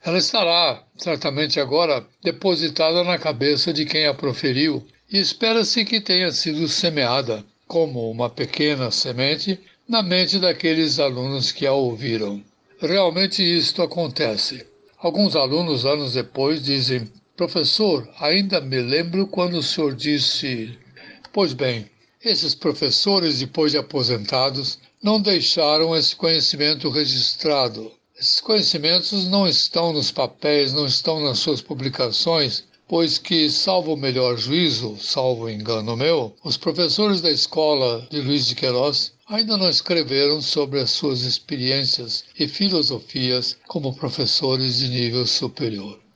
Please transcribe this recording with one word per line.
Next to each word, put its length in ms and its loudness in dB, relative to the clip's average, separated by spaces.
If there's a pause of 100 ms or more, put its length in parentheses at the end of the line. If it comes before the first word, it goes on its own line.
Ela 140 0
estará, 640 2 (120)
certamente 640 -2
agora, 460 2 (180)
depositada 800 0
na 140 0
cabeça 560 0
de 120 -2
quem 200 0
a 80 2
proferiu 720 0 (260)
e 60 0
espera-se 680 2
que 160 0
tenha 320 0
sido 360 -2
semeada 760 0 (240)
como 420 -2
uma 220 -2
pequena 580 -2
semente 680 -2 (280)
na 140 2
mente 380 2
daqueles 580 2
alunos 540 0
que 160 -2
a 40 4
ouviram. 720 -2 (380)
Realmente 640 2
isto 400 2
acontece. 840 -2 (320)
Alguns 380 2
alunos, 500 0
anos 280 0
depois, 500 -2
dizem: 440 -2 (300)
"Professor, 720 0 (100)
ainda 400 2
me 200 -2
lembro 480 0
quando 320 -2
o 20 -4
senhor 320 0
disse." 840 -2 (560)
Pois 220 2
bem, 340 -2 (380)
esses 300 -2
professores, 840 0
depois 340 0
de 60 0
aposentados, 1040 -2 (240)
não 180 4
deixaram 760 2
esse 200 2
conhecimento 760 0
registrado. 1000 0 (280)
Esses 220 0
conhecimentos 840 0
não 200 4
estão 460 0
nos 160 -2
papéis, 640 0
não 140 -2
estão 340 0
nas 160 0
suas 240 0
publicações, 1040 -2 (220)
pois 340 0
que, 320 2
salvo 420 0
o 40 -4
melhor 380 2
juízo, 640 0
salvo 480 -2
engano 480 -4
meu, 380 0 (100)
os 140 -4
professores 640 0
da 80 2
escola 800 2
de 100 -4
Luiz 280 0
de 80 -2
Queiroz 580 0 (140)
ainda 280 -2
não 140 2
escreveram 720 0
sobre 380 0
as 100 -2
suas 320 -2
experiências 1000 -2 (140)
e 100 0
filosofias 1080 0 (120)
como 280 -4
professores 840 -2
de 80 -2
nível 400 0
superior. 720 -4 (160)